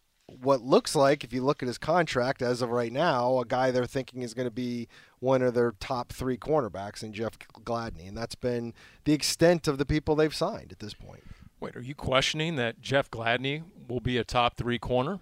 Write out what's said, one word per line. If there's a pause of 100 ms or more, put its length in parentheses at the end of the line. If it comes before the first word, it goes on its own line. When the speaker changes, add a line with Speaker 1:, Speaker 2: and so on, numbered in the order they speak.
(400)
Speaker 1:
what
looks
like,
if
you
look
at
his
contract
as
of
right
now,
a
guy
they're
thinking
is
gonna
be (300)
one
of
their
top
three
cornerbacks
in
Jeff (260)
Gladney.
And
that's
been (320)
the
extent
of
the
people
they've
signed
at
this
point. (380)
Speaker 2:
Wait,
are
you
questioning
that
Jeff
Gladney (260)
will
be
a
top
three
corner?